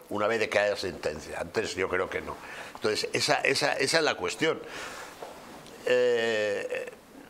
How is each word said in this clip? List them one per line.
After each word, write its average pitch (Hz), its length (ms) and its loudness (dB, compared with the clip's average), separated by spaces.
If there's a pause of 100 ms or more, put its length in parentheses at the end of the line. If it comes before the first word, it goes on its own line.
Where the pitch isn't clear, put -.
(100)
una 104 160 2
vez 113 140 4
de 107 80 2
que - 100 2
haya 101 180 4
sentencia. 78 640 -4
Antes 87 360 -2
yo 92 120 2
creo 90 220 0
que 82 100 -2
no. 78 160 -8 (380)
Entonces, - 380 0
esa, 123 240 4
esa, 135 380 2
esa 135 240 2
es 160 60 4
la 127 120 2
cuestión. 139 440 0 (1300)
Eh, 113 1040 2 (400)